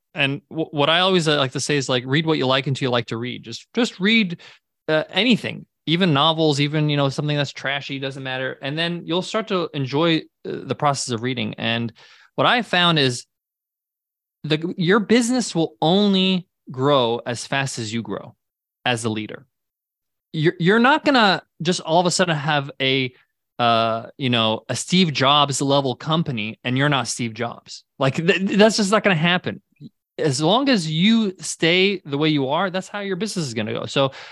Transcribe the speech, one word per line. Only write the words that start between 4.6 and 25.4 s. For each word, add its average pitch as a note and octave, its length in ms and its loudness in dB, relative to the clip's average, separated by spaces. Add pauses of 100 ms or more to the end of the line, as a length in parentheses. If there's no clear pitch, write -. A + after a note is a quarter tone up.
uh, D#3 220 0
anything, F#3 560 0 (220)
even E3+ 260 2
novels, D#3 480 2
even, D3+ 260 0
you D3 100 0
know, C#3 120 2
something D3 260 -4
that's C#3+ 160 -2
trashy, C#3 480 -6
doesn't C3+ 240 -8
matter. C3 380 -8
And C#3 160 -6
then E3+ 280 -4
you'll E3+ 180 -2
start A3 240 -6
to F3+ 260 -2
enjoy, D3+ 440 0
uh, D#3 40 -4 (220)
the - 320 -8
process C#3+ 360 -2
of A2+ 120 -4
reading. A#2+ 320 -6
And A#2 360 -4 (440)
what B2+ 100 0
I A3+ 160 2
found F3 380 2
is B2+ 260 0 (1160)
the, D#3+ 340 -2
your F#3 220 4
business A#3 540 2
will D#3+ 280 0
only F#3+ 680 2 (240)
grow B2+ 540 2
as A#2+ 200 -6
fast C#3 340 -2
as A2 140 -6
you A#2 80 -2
grow G#2 340 -10 (500)
as A#2+ 180 0
the A#2 60 -2
leader. G#2+ 360 -8 (880)
You're, D#3+ 260 2
you're F#3+ 200 4
not C#4+ 240 4
gonna A3 380 4 (200)
just E3+ 200 -2
all D#3+ 180 2
of F3+ 60 4
a F3 60 2
sudden E3+ 240 0
have C#3+ 440 -2
a, C3 340 0 (440)
uh, A2+ 500 2 (100)
you C3+ 120 -2
know, A2+ 400 0
a C3 60 -4
Steve F3+ 360 2
Jobs C#3 500 2